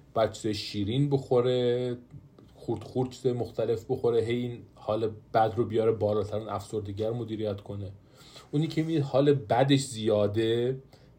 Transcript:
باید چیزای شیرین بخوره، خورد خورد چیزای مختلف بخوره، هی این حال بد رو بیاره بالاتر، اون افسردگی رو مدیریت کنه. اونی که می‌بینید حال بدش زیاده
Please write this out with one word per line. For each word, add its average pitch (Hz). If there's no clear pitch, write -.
باید 110
چیزای 107
شیرین 107
بخوره، 123
خورد -
خورد 127
چیزای -
مختلف 113
بخوره، 117
هی 117
این 120
حال 110
بد 110
رو 117
بیاره 110
بالاتر، 104
اون 107
افسردگی 104
رو 110
مدیریت 107
کنه. 101
اونی 156
که 147
می‌بینید 160
حال 139
بدش 135
زیاده 113